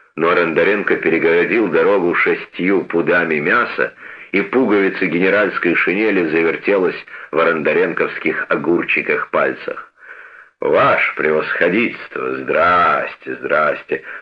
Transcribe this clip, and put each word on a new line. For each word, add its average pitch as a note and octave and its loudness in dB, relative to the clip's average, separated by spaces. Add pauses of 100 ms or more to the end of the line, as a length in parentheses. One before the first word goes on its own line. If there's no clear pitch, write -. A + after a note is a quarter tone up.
(160)
но D#2+ 2
Арандаренко F2 2
перегородил E2 2
дорогу E2+ 2
шестью F2+ -2
пудами E2 0
мяса, F#2+ -2 (380)
и F#2+ 0
пуговицы G2 2
генеральской F2+ 2
шинели F#2+ 0
завертелась E2 0 (260)
в D2+ -2
арандаренковских D#2+ 0
огурчиках D#2 0
пальцах. - -4 (720)
«Ваше - 2
превосходительство, D#2 -2
здрасте, C#2 0
здрасте! C#2+ -2 (180)